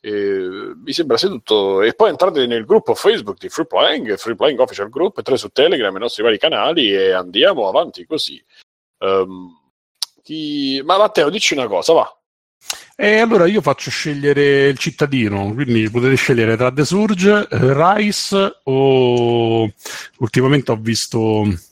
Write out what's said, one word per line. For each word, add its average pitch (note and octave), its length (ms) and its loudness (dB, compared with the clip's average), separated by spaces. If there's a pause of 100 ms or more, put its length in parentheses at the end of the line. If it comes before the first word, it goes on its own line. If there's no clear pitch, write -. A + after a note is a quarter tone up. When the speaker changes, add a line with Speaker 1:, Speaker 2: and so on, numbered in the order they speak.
Speaker 1:
E G2+ 760 -6
mi C3+ 80 -10
sembra C3 240 -2
sia E3 140 0
tutto. G2+ 520 0
E A2+ 120 2
poi G#3+ 160 2
entrate D#3 360 0
nel A#2 200 -4
gruppo G3+ 280 2
Facebook D3+ 460 -2
di F#2+ 80 -14
Free D#3 180 -6
Playing, A#2 520 -2
Free A#2 180 -6
Playing C3 240 0
Official G#2+ 300 -2
Group, D#3+ 300 -4
e - 20 -10
tre B2+ 160 -2
su G#2+ 100 -8
Telegram, B2+ 480 0
i F#2+ 40 -8
nostri A2+ 240 -6
vari A2+ 140 2
canali, B2+ 540 0
e F#2+ 220 2
andiamo G2+ 560 0
avanti B2 360 -4
così. - 380 -8 (540)
Ehm, F#2 720 -4 (500)
chi-, D3 640 -6
ma F3 140 2
Matteo, G3 320 2
dici F#3+ 240 -2
una C3 140 -4
cosa, G2 260 0
va. - 240 0 (800)
Speaker 2:
E G#3+ 220 2
allora A3+ 280 4
io G#3 140 2
faccio C3+ 280 -2
scegliere C#3+ 760 2
il C3+ 100 0
cittadino, G#2+ 760 -2
quindi A#2 360 0
potete B2 260 2
scegliere A#2 420 2
tra B2+ 140 0
The C#3+ 120 -2
Surge, G#3 680 2
eh, B2+ 240 2
Rise G3 880 0
o A#2+ 1080 2 (460)
ultimamente C3 540 2
ho A2+ 60 0
visto A2 680 -2 (260)